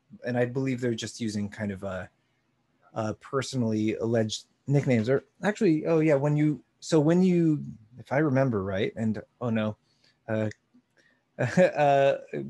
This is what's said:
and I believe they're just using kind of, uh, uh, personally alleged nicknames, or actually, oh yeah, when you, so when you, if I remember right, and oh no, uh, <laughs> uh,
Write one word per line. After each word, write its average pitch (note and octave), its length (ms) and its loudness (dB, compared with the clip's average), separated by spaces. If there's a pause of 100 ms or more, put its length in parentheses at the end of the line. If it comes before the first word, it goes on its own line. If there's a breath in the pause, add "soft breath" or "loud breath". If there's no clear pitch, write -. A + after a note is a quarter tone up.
(240)
and B2 140 -4
I B2 80 2
believe B2+ 360 -4
they're B2 120 -2
just A2+ 260 -10
using G#2 300 -4
kind G#2 220 -8
of, F#2+ 120 -10
uh, F#2 220 -8 (880)
uh, G#2+ 280 -4
personally A2+ 760 -2
alleged A2+ 500 -2 (220)
nicknames, C3 420 2
or C3+ 140 2 (200)
actually, F3 420 0
oh E3 140 2
yeah, D#3 160 4
when D3 200 0
you, D3 260 0 (180)
so - 200 2
when E3 240 4
you, E3 400 2 (340)
if - 140 -12
I B2+ 60 0
remember C3+ 460 2
right, G2 320 -2
and A2 260 -4 (200)
oh A#2+ 80 -4
no, G#2+ 280 -2 (500 soft breath)
uh, A2 220 -2 (880 soft breath)
<laughs> - 20 -
uh, C#3 760 4 (320)